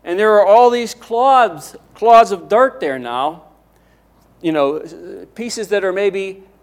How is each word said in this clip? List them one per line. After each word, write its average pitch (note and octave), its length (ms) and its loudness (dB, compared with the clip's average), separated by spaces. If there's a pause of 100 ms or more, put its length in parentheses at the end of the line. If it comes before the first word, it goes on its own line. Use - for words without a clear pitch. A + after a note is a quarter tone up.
And F3 160 -6
there G#3+ 160 2
are G#3 100 4
all A#3 260 6
these A#3+ 240 -6
clods, A#3 800 -2 (180)
clods A3+ 380 4
of E3 160 -10
dirt B3+ 320 0
there C#3 180 -4
now, B2+ 460 -8 (960)
you E3+ 100 -4
know, D3+ 300 -4 (540)
pieces A3 340 -10
that G3 160 -2
are F#3 80 -4
maybe F#3+ 500 -6 (200)